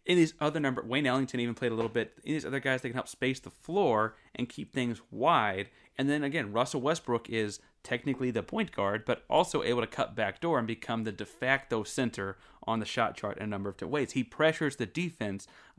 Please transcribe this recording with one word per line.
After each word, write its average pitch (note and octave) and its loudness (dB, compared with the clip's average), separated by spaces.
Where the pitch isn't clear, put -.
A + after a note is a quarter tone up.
any F3+ 4
of E3 8
these D#3+ -14
other D3+ 2
number, C3+ 0
Wayne C3+ 0
Ellington B2+ 2
even A#2+ 0
played A#2+ 0
a - -2
little A2+ 0
bit, A2+ -2
any D3+ -2
of D3+ -2
these - -6
other C3+ -2
guys B2+ 0
that B2+ -4
can A#2 -8
help - -6
space C3 -2
the - -16
floor B2+ 2
and B2 -4
keep - -12
things A#2+ -2
wide. A2 2
And C3+ 0
then D3 0
again, C3+ -2
Russell B2+ 0
Westbrook B2+ 0
is G#2+ -2
technically B2+ -2
the G#2+ 0
point G#3+ -4
guard, G#2 0
but - -2
also E3 2
able A#2+ 2
to A2+ -2
cut - -4
back G2+ -2
door E3 2
and A#2 0
become A2+ -4
the G#2+ -4
de G2+ -8
facto B2+ 0
center G2+ -2
on A2+ 0
the G#2 -4
shot - 0
chart G2+ -6
in G2+ -8
a - -4
number G2+ -4
of F#2+ -6
different F#2 -6
ways. C#3 0
He B2+ 0
pressures D3+ 2
the A#2 -2
defense G#2+ -4